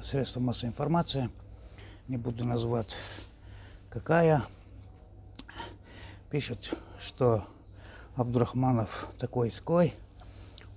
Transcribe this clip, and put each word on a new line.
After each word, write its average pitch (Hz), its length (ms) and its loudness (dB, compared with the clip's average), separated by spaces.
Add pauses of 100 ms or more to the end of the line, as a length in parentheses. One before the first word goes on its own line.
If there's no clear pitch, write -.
средства 127 380 0
массовой 120 300 0
информации, 139 600 2 (760)
не 127 80 -2
буду 120 280 -2
называть, 117 520 0 (920)
какая, 156 520 4 (1900)
пишет, - 460 -4 (240)
что 117 460 4 (720)
Абдурахманов 127 880 2 (140)
такой-сякой, 127 760 2 (840)